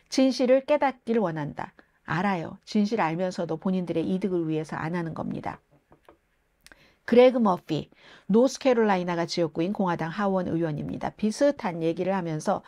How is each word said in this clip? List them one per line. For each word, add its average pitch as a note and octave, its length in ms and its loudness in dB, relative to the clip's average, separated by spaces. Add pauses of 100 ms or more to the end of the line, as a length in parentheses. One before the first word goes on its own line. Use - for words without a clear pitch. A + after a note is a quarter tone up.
진실을 C4 560 4
깨닫길 C4 540 0
원한다. D#3 560 -4 (300)
알아요. F3+ 600 -2
진실 G#3 360 0
알면서도 E3+ 580 -2
본인들의 F3 500 -2
이득을 F#3 400 -2
위해서 D#3 280 -4
안 D#3+ 180 -6
하는 E3 200 -4
겁니다. - 460 -8 (1400)
그레그 B3 340 6
머피, F3 520 0 (360)
노스캐롤라이나가 G#3 1000 2
지역구인 E3 460 -2
공화당 E3+ 380 -2
하원 F#3+ 380 -2
의원입니다. D#3 600 -4
비슷한 G#3+ 720 0
얘기를 F3 320 0
하면서 F3 540 -2